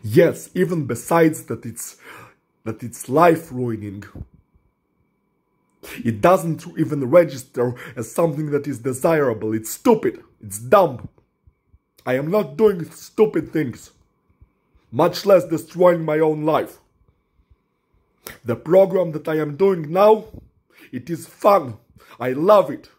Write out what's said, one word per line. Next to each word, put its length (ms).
Yes, 520
even 320
besides 580
that 220
it's, 300
that 180
it's 260
life 440
ruining, 520
it 160
doesn't 460
even 320
register 640
as 140
something 400
that 160
is 120
desirable. 720
It's 180
stupid. 520
It's 160
dumb. 500
I 80
am 160
not 260
doing 340
stupid 600
things, 380
much 360
less 180
destroying 600
my 140
own 260
life. 340
The 120
program 560
that 160
I 100
am 180
doing 360
now, 320
it 180
is 160
fun. 520
I 140
love 380
it. 180